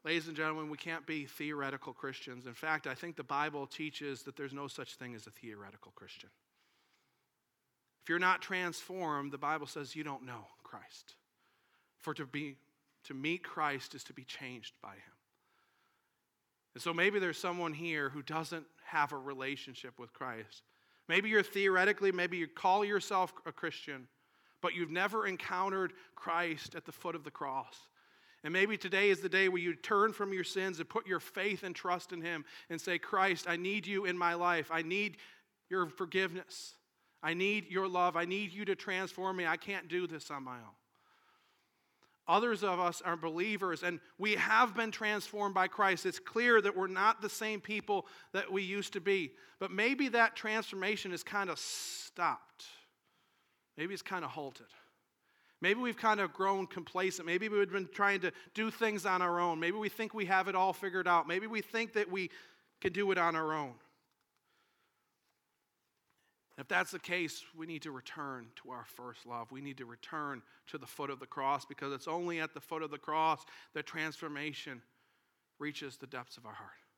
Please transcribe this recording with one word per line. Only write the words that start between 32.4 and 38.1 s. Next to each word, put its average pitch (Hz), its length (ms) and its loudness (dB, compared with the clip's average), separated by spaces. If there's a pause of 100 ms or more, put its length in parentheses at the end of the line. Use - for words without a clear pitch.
and 165 100 -2
say, 175 180 0
"Christ, 190 480 4
I 170 100 2
need 185 300 0
you 196 200 0
in 180 100 2
my 175 180 4
life. 175 380 4
I 160 80 2
need 180 380 0 (500)
your 180 180 2
forgiveness. 180 880 -2 (480)
I 165 120 0
need 202 340 2
your 190 180 0
love. 180 300 4